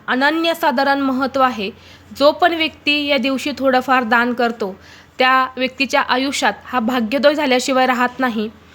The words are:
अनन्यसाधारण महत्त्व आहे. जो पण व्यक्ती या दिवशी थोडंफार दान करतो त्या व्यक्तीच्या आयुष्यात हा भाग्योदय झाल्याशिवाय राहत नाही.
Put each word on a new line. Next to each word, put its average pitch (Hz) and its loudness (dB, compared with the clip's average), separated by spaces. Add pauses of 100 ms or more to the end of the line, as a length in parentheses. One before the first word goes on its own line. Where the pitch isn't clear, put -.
अनन्यसाधारण 277 0
महत्त्व 269 -2
आहे. 220 0 (420)
जो 277 4
पण 330 2
व्यक्ती 294 -2
या 285 0
दिवशी 269 -2
थोडंफार 254 2
दान 240 2
करतो 226 -2 (440)
त्या 262 4 (120)
व्यक्तीच्या 254 -2
आयुष्यात 262 0 (120)
हा 254 -4
भाग्योदय 247 0
झाल्याशिवाय 262 0
राहत 247 0
नाही. 226 -2 (280)